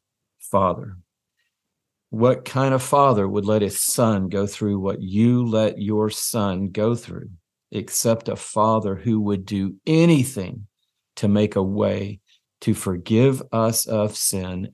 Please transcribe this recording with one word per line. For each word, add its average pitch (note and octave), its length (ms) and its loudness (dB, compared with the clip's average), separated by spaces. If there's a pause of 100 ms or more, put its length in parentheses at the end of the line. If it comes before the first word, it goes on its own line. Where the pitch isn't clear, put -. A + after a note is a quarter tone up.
(380)
father. F#2+ 600 -2 (1120)
What A#2 340 2
kind C3+ 280 0
of C3 100 0
father C3 440 4
would G2 180 -2
let G#2+ 160 2
his F#2+ 180 -2
son G#2 500 2
go G2 160 -2
through G2+ 340 -2
what F#2+ 220 -4
you A#2 440 2
let A2 340 0
your G#2+ 300 0
son G2 600 -2
go G#2+ 260 0
through, F2 340 -12 (420)
except A2+ 580 -2
a - 60 -4
father G#2+ 600 0
who A2 260 -2
would G2+ 240 -2
do G2 300 -4 (120)
anything B2+ 800 2 (480)
to - 120 -2
make G#2 280 2
a G2 80 2
way G2 560 -2 (420)
to A2+ 120 0
forgive A2 680 2 (100)
us A2+ 340 0
of G#2+ 320 -2
sin F#2 560 -4